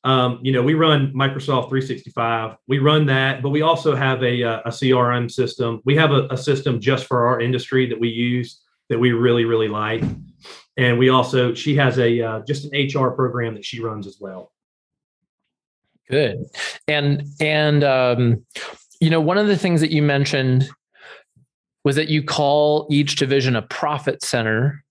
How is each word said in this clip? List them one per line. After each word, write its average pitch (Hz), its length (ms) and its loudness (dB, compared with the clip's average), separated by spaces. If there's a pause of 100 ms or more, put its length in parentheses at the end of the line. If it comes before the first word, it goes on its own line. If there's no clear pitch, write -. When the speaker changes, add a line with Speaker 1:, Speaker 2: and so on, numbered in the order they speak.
Speaker 1:
Um, 127 380 0
you 131 100 -2
know, 123 100 2
we 151 120 2
run 147 400 2
Microsoft 135 560 -2
three 135 100 0
sixty-five. 117 760 -6 (120)
We 139 100 0
run 151 280 4
that, 135 360 0
but 139 60 -4
we 147 140 0
also 160 320 2
have 131 280 0
a, 123 200 0
uh, 113 240 -4
a 117 40 -6
C 127 220 0
R 123 200 4
M 120 180 -2
system. 117 560 -4
We 143 100 4
have 156 140 4
a, 135 200 2
a 127 60 -4
system 135 420 -2
just 127 280 -2
for 120 200 0
our 120 140 0
industry 127 460 0
that 113 120 -6
we 117 120 0
use 120 500 -4 (300)
that 117 80 -2
we 123 140 4
really, 120 340 2
really 113 220 0
like. 107 360 -4 (720)
And 123 220 2
we 131 100 6
also, 123 460 2
she 143 220 -2
has 131 240 2
a, 117 200 2
uh, 110 200 -6
just 143 240 -8
an 143 100 -12
H 143 220 -2
R 131 160 0
program 117 420 -4
that 101 100 -16
she 113 160 -12
runs 107 260 -8
as 98 140 -18
well. 95 320 -16 (1600)
Speaker 2:
Good. 127 340 0 (440)
And, 143 340 0 (180)
and, 151 440 2
um, 123 600 2 (560)
you 165 80 4
know, 165 120 4
one 175 180 2
of 214 80 2
the 202 100 2
things 170 240 0
that 156 120 0
you 147 100 2
mentioned 139 680 2 (1160)
was 139 120 2
that 151 120 -2
you 151 140 0
call 151 680 2
each 143 260 0
division 131 400 2
a 104 60 -2
profit 147 600 -6
center 117 680 -2